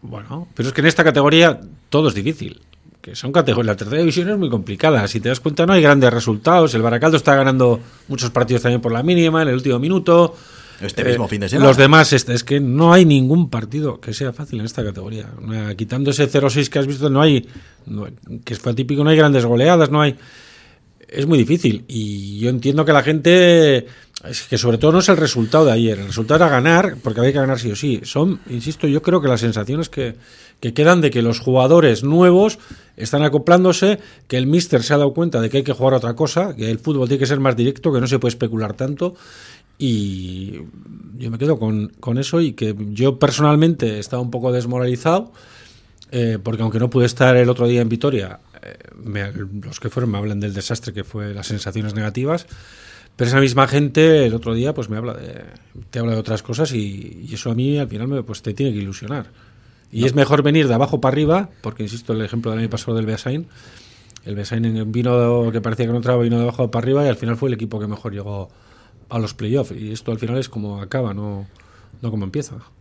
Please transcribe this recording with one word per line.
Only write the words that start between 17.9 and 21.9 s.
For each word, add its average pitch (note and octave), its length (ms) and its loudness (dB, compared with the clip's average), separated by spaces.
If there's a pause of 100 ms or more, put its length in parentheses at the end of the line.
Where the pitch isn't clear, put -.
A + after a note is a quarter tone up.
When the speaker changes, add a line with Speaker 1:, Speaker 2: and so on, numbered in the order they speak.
Speaker 1:
que A#2 120 -10
fue A#2+ 180 -4
típico, C3+ 300 -2
no D3+ 80 6
hay D#3 60 6
grandes C#3+ 280 6
goleadas, C#3+ 440 4
no D3+ 120 2
hay, C#3+ 140 0 (920)
es C#3 200 -4
muy D#3+ 100 4
difícil. B2 500 0
Y G#2 520 -8